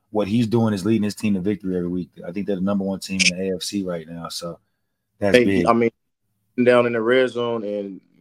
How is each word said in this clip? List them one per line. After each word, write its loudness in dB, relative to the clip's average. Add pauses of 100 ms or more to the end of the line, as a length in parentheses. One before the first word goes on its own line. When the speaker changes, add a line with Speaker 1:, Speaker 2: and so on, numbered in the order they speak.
(100)
Speaker 1:
what 0
he's 2
doing 2
is -2
leading 2
his -4
team 0
to -2
victory -2
every -2
week. -6 (140)
I -12
think -6
they're -2
the -4
number 0
one -4
team -4
in 0
the -4
A -2
F -8
C -4
right -6
now, -12
so -12 (580)
that's 4
Speaker 2:
Hey, 8
Speaker 1:
big. 2
Speaker 2:
I 4
mean, 4 (720)
down 6
in -2
the -2
red 4
zone, -4
and -6 (200)